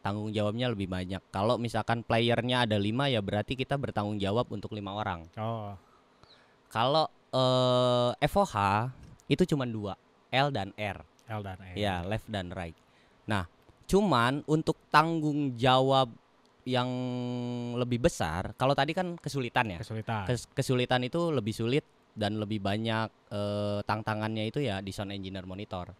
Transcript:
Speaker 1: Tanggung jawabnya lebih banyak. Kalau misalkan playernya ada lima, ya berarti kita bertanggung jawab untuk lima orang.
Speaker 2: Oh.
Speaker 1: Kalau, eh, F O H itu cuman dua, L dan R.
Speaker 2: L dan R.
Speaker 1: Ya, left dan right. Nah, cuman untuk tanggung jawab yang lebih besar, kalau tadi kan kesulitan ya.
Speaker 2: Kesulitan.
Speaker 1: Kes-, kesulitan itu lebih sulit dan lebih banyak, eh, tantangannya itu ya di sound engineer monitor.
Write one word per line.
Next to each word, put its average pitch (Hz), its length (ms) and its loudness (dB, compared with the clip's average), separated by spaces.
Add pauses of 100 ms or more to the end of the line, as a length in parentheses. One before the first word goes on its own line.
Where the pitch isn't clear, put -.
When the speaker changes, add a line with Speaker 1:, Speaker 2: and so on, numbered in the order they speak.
Speaker 1:
Tanggung 104 300 -4
jawabnya 107 380 0
lebih 101 180 -2
banyak. 90 420 -4
Kalau 107 280 2
misalkan 113 460 -2
playernya 117 640 2
ada 107 120 2
lima, 110 320 0
ya 120 120 2
berarti 101 360 -2
kita 127 180 -2
bertanggung 104 460 -2
jawab 101 280 2
untuk 104 240 -8
lima 101 200 -6
orang. 98 320 -4 (100)
Speaker 2:
Oh. 110 380 -6 (960)
Speaker 1:
Kalau, 135 400 2 (220)
eh, 127 880 4
F - 180 0
O 202 80 6
H - 120 -4 (720)
itu 139 200 4
cuman 135 220 0
dua, 107 240 -4 (360)
L 135 220 2
dan 101 220 -4
R. 101 260 -6 (260)
Speaker 2:
L 107 160 -6
dan 95 160 -8
R. 92 160 -16
Speaker 1:
Ya, 92 320 0
left 107 240 -4
dan 95 240 -4
right. 87 240 -8 (480)
Nah, 98 240 -2 (400)
cuman 135 560 4
untuk 156 320 0 (120)
tanggung 151 680 2
jawab 131 560 4 (520)
yang 127 240 0 (840)
lebih 123 280 0
besar, 95 520 0
kalau 131 180 2
tadi 139 200 2
kan 175 240 -2
kesulitan 123 520 0
ya. 87 100 -6
Speaker 2:
Kesulitan. 110 460 -6
Speaker 1:
Kes-, 120 240 -2
kesulitan 127 520 0
itu 170 300 0
lebih 113 220 0
sulit 120 320 0 (260)
dan 107 260 -2
lebih 107 220 -4
banyak, 110 500 0 (220)
eh, 104 520 -2
tantangannya 107 640 -2
itu 113 160 -4
ya 101 200 -2
di 98 100 -8
sound 98 220 -6
engineer 95 320 -8
monitor. 92 560 -10